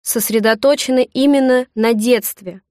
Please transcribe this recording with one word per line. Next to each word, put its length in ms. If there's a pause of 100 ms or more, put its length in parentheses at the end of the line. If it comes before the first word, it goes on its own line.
сосредоточены 1120
именно 600
на 200
детстве 760